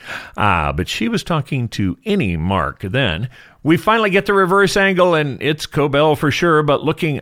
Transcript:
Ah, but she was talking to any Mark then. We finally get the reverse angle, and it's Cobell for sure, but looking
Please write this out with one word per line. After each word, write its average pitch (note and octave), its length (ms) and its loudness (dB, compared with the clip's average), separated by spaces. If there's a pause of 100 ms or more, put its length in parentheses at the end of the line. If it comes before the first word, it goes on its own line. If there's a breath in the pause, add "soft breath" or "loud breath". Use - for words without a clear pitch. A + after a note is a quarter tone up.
(360 loud breath)
Ah, F2 400 0
but F2 140 -4
she - 180 -4
was A3+ 160 -2
talking C#3 460 -4
to F#2+ 340 -2
any C#3 320 -2
Mark E2 460 -2
then. G#2 480 -2 (340 loud breath)
We D#3+ 140 4
finally G#3+ 320 0
get G3 160 0
the G#3 80 0
reverse G3 420 2
angle, F#3 400 2
and D3 260 -2
it's D3+ 240 -4
Cobell D3 520 0
for D3+ 120 0
sure, D#3 320 2
but D3 220 0
looking D3+ 380 -2